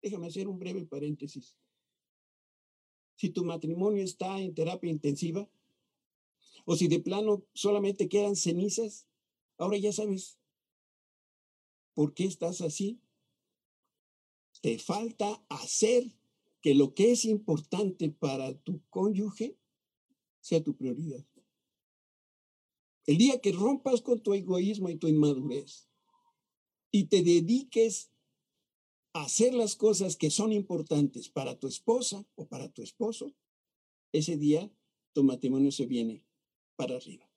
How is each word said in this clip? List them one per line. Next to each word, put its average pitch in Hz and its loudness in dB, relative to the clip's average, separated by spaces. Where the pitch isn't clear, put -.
Déjame 190 -8
hacer 196 -8
un 185 -8
breve 180 -8
paréntesis. 143 -10
Si 190 -4
tu 180 -4
matrimonio 175 -2
está 190 -8
en 185 -6
terapia 165 -4
intensiva, 160 -4
o 170 0
si 165 2
de 160 2
plano 202 -2
solamente 202 0
quedan 202 0
cenizas, 202 -2
ahora 196 -2
ya 208 0
sabes 196 -6
por 151 0
qué 185 -2
estás 180 -4
así. 196 -4
Te 113 0
falta 208 -4
hacer 240 0
que 143 4
lo 139 6
que 214 6
es 233 2
importante 185 0
para 135 -4
tu - -8
cónyuge 202 -2
sea 165 0
tu 147 -2
prioridad. 131 -6
El 151 4
día 247 4
que 202 2
rompas 247 2
con 233 0
tu 202 0
egoísmo 190 0
y 160 -6
tu 160 -4
inmadurez 143 0
y 196 4
te 180 4
dediques 208 2
a 156 -6
hacer 240 4
las 226 0
cosas 196 2
que 151 0
son 214 2
importantes 156 0
para 135 -8
tu 135 -8
esposa 208 -2
o 160 -14
para 135 -12
tu 233 -16
esposo, 226 -8
ese 156 0
día 151 2
tu 139 4
matrimonio 135 2
se 131 -4
viene 117 -4
para 127 -6
arriba. - -16